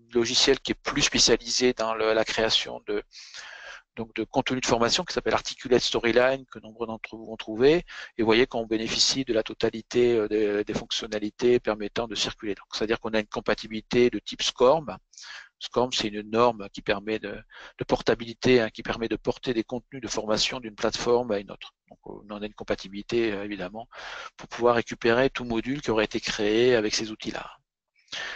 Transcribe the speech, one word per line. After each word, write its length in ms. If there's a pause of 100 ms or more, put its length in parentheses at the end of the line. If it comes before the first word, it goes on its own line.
(120)
logiciel 480
qui 120
est 100
plus 220
spécialisé 720
dans 200
le, 200
la 120
création 640
de, 160 (920)
donc 200
de 80
contenu 360
de 60
formation 380
qui 100
s'appelle 220
Articulate 480
Storyline, 680
que 60
nombreux 300
d'entre 280
vous 120
vont 100
trouver. 480 (320)
Et 60
vous 20
voyez 220
qu'on 180
bénéficie 580
de 100
la 100
totalité, 720
euh, 120
des, 360
des 100
fonctionnalités 840
permettant 480
de 80
circuler. 400
Donc, 180
c'est-à-dire 260
qu'on 140
a 60
une 80
compatibilité 840
de 80
type 240
scorm. 560 (640)
scorm, 340
c'est 140
une 200
norme 460
qui 80
permet 380
de, 200 (380)
de 60
portabilité, 800
hein, 100
qui 100
permet 280
de 60
porter 380
des 100
contenus 380
de 60
formation 520
d'une 140
plateforme 560
à 80
une 140
autre. 240 (160)
Donc, 120
on 300
en 80
a 60
une 80
compatibilité, 760
euh, 140
évidemment, 420 (500)
pour 100
pouvoir 260
récupérer 560
tout 160
module 380
qui 80
aurait 140
été 140
créé 540
avec 220
ces 160
outils-là. 460 (800)